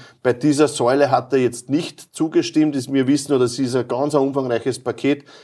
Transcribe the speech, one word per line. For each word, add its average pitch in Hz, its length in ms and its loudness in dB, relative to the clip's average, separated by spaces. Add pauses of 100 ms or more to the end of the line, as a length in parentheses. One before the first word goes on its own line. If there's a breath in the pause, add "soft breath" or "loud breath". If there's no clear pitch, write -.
(220 loud breath)
Bei 123 120 2
dieser 143 340 2
Säule 135 420 2
hat 127 240 0
er 135 60 4
jetzt 123 300 -2
nicht - 440 -6
zugestimmt, 156 640 0
ist 131 140 -6
mir 135 180 0
wissen, 143 260 0
oder 123 120 4
es 123 120 -4
ist 131 180 -2
ein 123 120 -2
ganz 135 280 -2
umfangreiches 135 680 -2
Paket 143 400 -2 (200 loud breath)